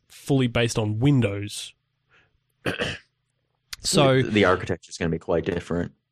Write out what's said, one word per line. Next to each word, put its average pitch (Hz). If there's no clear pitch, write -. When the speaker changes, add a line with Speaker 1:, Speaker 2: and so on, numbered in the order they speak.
Speaker 1:
fully 135
based 117
on 107
Windows. 110
<clears throat> -
So 135
Speaker 2:
The, 120
the 104
architecture 90
is -
gonna 85
be 82
quite 82
different, -